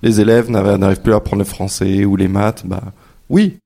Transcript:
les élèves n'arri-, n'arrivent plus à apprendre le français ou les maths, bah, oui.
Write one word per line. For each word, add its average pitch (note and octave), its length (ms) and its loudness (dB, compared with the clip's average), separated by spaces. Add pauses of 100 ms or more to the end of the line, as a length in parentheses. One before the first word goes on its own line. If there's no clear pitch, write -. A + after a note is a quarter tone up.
les A2 180 2
élèves A2+ 300 2
n'arri-, G2+ 280 0
n'arrivent G2 240 0
plus A2+ 100 2
à G#2+ 40 4
apprendre G2+ 240 -2
le G2 80 0
français G2 560 -2
ou G2 120 2
les F#2+ 120 0
maths, G2+ 380 -2
bah, F#2 160 -8 (460)
oui. G3 380 0